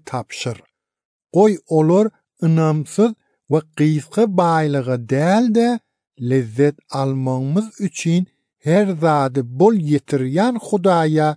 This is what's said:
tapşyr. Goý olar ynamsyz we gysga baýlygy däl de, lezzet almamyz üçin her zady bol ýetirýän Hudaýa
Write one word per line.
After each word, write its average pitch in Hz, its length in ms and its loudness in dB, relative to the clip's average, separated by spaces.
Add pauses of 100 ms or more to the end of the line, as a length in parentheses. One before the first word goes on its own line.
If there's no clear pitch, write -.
tapşyr. - 540 -10 (760)
Goý 202 300 4
olar 165 420 2 (360)
ynamsyz 160 680 0 (380)
we 156 100 2 (140)
gysga 156 520 0
baýlygy 156 680 0 (120)
däl 170 360 2 (100)
de, 233 140 2 (500)
lezzet 127 580 0 (140)
almamyz 135 760 -2 (140)
üçin 180 460 -2 (380)
her 190 220 2 (140)
zady 139 440 0
bol 143 300 2
ýetirýän 147 840 -2
Hudaýa 165 800 0